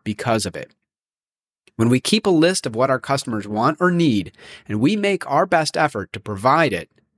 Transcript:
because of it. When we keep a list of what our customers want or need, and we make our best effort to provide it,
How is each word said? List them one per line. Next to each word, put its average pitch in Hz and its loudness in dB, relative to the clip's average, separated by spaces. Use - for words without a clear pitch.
because 107 -2
of 85 -10
it. - -14
When 113 2
we 127 2
keep - 0
a 202 2
list 175 2
of 117 -6
what 127 2
our 131 0
customers 117 -4
want 113 0
or 180 2
need, 151 0
and 107 -4
we 180 2
make 202 -2
our 151 2
best 165 0
effort 107 -2
to 104 -10
provide 127 2
it, 85 -6